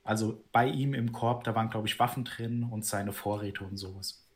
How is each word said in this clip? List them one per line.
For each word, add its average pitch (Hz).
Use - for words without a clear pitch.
Also 110
bei 120
ihm 135
im 117
Korb, 117
da 117
waren, 113
glaub 110
ich, -
Waffen 120
drin 117
und 110
seine 101
Vorräte 101
und 95
sowas. 95